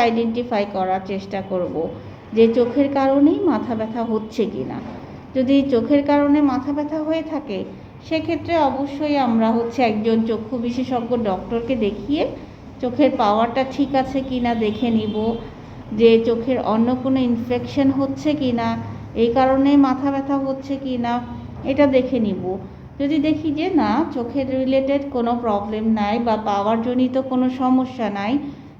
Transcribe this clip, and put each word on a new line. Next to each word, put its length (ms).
আইডেন্টিফাই 600
করার 360
চেষ্টা 300
করব, 240
যে 80
চোখের 320
কারণেই 400
মাথা 280
ব্যথা 240
হচ্ছে 300
কি 180
না। 80
যদি 200
চোখের 380
কারণে 280
মাথা 240
ব্যথা 220
হয়ে 240
থাকে, 260
সেক্ষেত্রে 480
অবশ্যই 480
আমরা 300
হচ্ছে 240
একজন 280
চক্ষু 280
বিশেষজ্ঞ 440
ডক্টরকে 460
দেখিয়ে 360
চোখের 280
পাওয়ারটা 420
ঠিক 160
আছে 160
কি 160
না 80
দেখে 240
নিব, 180
যে 100
চোখের 300
অন্য 160
কোনো 160
ইনফেকশন 580
হচ্ছে 340
কি 180
না, 80
এই 160
কারণে 320
মাথা 280
ব্যথা 220
হচ্ছে 280
কি 100
না, 80
এটা 140
দেখে 300
নিব। 180
যদি 160
দেখি 220
যে 80
না, 100
চোখের 320
রিলেটেড 420
কোনো 180
প্রবলেম 400
নাই 180
বা 80
পাওয়ারজনিত 680
কোনো 160
সমস্যা 460
নাই, 140